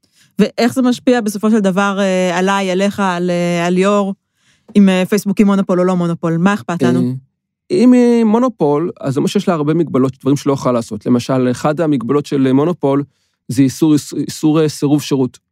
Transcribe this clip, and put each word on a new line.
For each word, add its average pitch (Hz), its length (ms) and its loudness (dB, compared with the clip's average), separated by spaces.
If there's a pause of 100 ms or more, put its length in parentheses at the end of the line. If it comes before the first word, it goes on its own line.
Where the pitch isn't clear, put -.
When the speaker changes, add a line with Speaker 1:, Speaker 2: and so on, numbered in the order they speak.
(380)
Speaker 1:
ואיך 226 360 0
זה 262 80 0
משפיע 247 380 0
בסופו 214 300 -2
של 220 100 2
דבר, 196 400 0
אה, 185 380 0
עליי, 196 320 0
עליך, 196 300 -2
על, 180 300 -2
אה, 175 360 -2
על 180 80 0
ליאור, 196 400 0 (600)
אם, 202 120 6
אה, 185 200 2
פייסבוק 196 300 -2
היא 208 80 4
מונופול 196 340 0
או 180 40 2
לא 185 120 0
מונופול? 170 400 -2
מה 190 180 2
אכפת - 280 -6
לנו? 123 180 2
Speaker 2:
אה, 123 100 -2 (600)
אם 247 220 4
היא 240 320 4
מונופול, 190 640 0 (100)
אז 135 140 -4
זה 143 60 -2
אומר 190 80 0
שיש - 200 -2
לה 180 60 2
הרבה 151 200 0
מגבלות, 131 460 0
דברים 135 160 0
שלא 139 160 -2
יכולה 135 200 -2
לעשות. 117 340 -4
למשל, 127 440 0
אחד 151 300 -2
המגבלות 143 460 0
של, 135 200 0
אה, 131 60 2
מונופול, 143 500 0 (460)
זה 131 140 0
איסור, 143 300 2
איס-, 147 220 -2
איסור, 156 480 -2
אה, 151 60 0
סירוב 147 340 -2
שירות. 135 360 -2 (140)